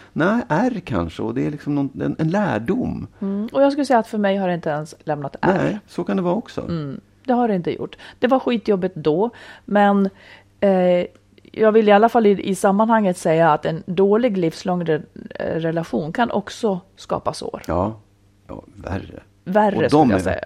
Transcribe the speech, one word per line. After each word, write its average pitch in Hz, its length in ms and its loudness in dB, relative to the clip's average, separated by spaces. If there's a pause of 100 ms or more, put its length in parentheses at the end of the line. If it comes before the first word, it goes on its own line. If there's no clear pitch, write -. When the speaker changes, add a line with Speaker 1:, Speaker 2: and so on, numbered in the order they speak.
(120)
Speaker 1:
Nej, 208 360 0
ärr 220 360 -2
kanske. 85 380 -4
Och 113 120 -4
det 143 120 -2
är 151 40 -4
liksom 147 240 -6
någon, 139 160 -2 (120)
en, 143 160 -4
en 160 120 0
lärdom. 175 760 -2 (140)
Speaker 2:
Mm. 202 320 -6
Och 269 100 2
jag 277 100 4
skulle 285 120 -2
säga 254 140 2
att 214 80 -2
för 220 120 -8
mig 196 180 0
har 196 120 -2
det 180 60 0
inte 170 160 -4
ens 151 240 -6 (100)
lämnat 143 360 -6
ärr. 190 240 2
Speaker 1:
Nej, 190 220 -2
så - 180 -6
kan 196 120 -2
det 190 60 -2
vara 175 120 0
också. - 260 -8
Speaker 2:
Mm. 151 400 -8 (260)
Det 254 60 0
har 240 160 2
det 208 60 0
inte 165 200 -2
gjort. - 220 -10 (220)
Det - 80 -2
var 262 120 4
skitjobbigt 202 580 -2
då, 160 340 0 (340)
men, 202 460 4 (500)
eh, 180 460 4 (460)
jag 214 200 4
vill 214 160 6
i 208 40 8
alla 208 160 6
fall 233 180 4
i, 202 240 4
i 190 40 2
sammanhanget 208 640 2
säga 165 340 4
att 156 140 0
en 160 200 -4
dålig 202 500 2
livslång 180 480 -2
re-, 156 180 -2 (280)
eh, - 140 -10 (160)
relation 165 520 -4
kan 233 180 -2
också 196 500 -4 (160)
skapa - 360 -6
sår. - 340 -10
Speaker 1:
Ja, 98 340 -2 (480)
ja, - 140 -14 (120)
värre. - 480 -12 (240)
Speaker 2:
Värre, 202 300 0
Speaker 1:
Och - 60 0
de 135 60 2
Speaker 2:
skulle 139 240 4
jag 95 80 2
Speaker 1:
är 87 40 -6
Speaker 2:
säga. 80 200 -2